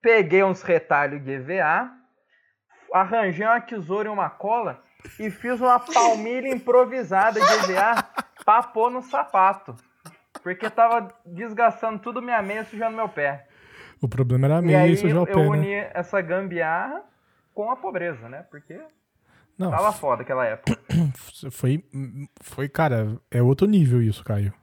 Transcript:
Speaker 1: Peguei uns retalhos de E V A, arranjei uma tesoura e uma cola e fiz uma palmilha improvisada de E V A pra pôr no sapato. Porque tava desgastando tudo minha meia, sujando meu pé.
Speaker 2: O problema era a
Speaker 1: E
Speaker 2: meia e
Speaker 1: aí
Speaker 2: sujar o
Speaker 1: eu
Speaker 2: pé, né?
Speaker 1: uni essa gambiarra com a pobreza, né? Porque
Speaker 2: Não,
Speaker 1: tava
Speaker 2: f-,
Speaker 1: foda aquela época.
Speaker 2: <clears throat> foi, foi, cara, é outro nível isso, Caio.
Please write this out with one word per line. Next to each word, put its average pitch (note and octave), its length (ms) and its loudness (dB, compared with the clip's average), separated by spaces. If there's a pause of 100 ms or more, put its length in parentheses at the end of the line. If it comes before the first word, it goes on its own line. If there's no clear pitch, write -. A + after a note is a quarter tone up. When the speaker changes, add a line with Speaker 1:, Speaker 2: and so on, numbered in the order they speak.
Speaker 1:
Peguei G3 420 4
uns F#3 160 0
retalhos D3 640 0
de C3+ 60 -10
E C3+ 80 -6
V D#3+ 220 -6
A, F3+ 300 0 (1000)
arranjei F#3+ 540 0
uma A#3 140 2
tesoura G#3 480 -8
e G#3+ 40 -8
uma F#3 180 -4
cola G#3 520 -6 (360)
e G#3+ 120 -8
fiz A#3+ 300 -6
uma B3 200 4
palmilha A#3+ 680 0
improvisada A#3+ 920 2
de - 60 6
E G#3+ 200 2
V F#3 100 -2
A A3+ 260 2 (420)
pra A3 180 6
pôr A3+ 280 -2
no B3 120 -8
sapato. G3 720 0 (680)
Porque F3+ 260 -8
tava A3+ 400 2 (160)
desgastando G#3+ 760 -2
tudo A#3+ 200 -8
minha A#3+ 220 -2
meia, G#3 220 -8
sujando A3 320 -6
meu A3 120 -4
pé. C#3+ 380 -6 (540)
Speaker 2:
O C3+ 80 -2
problema B2+ 380 0
era D3+ 120 2
a F3 40 0
Speaker 1:
E F3 40 0
Speaker 2:
meia D3+ 120 6
e E3 120 6
Speaker 1:
aí E3+ 60 4
Speaker 2:
sujar F3 220 0
o - 40 2
Speaker 1:
eu F3 40 0
Speaker 2:
pé, - 160 -6
né? - 60 4
Speaker 1:
uni D3+ 240 0 (220)
essa F#3+ 260 -4
gambiarra F3+ 840 -4 (520)
com G#3+ 160 -6
a C4 60 -2
pobreza, E3+ 520 -8
né? D3 220 -18
Porque D3+ 280 -20 (760)
Speaker 2:
Não, F#3 140 -4
Speaker 1:
tava F3+ 200 0
Speaker 2:
f-, G#3 100 -10
Speaker 1:
foda B2+ 220 -2
aquela B2+ 220 -2
época. A2+ 340 -4 (340)
Speaker 2:
<clears throat> - 380 -16
foi, C#3 320 -2 (600)
foi, - 260 -10
cara, A2+ 480 0 (140)
é A#2+ 120 0
outro C3+ 240 4
nível C#3+ 360 4
isso, A2 220 0
Caio. G2+ 280 -2 (100)